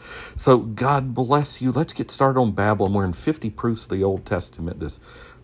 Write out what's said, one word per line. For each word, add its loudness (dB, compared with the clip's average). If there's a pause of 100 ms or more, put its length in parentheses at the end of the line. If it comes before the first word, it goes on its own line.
(380)
So 8
God -2
bless 0
you. 0
Let's 0
get -6
started 4
on 2
Babylon. 2
We're 2
in 0
fifty -4
Proofs -4
of -14
the 0
Old -2
Testament, -6
this -8 (420)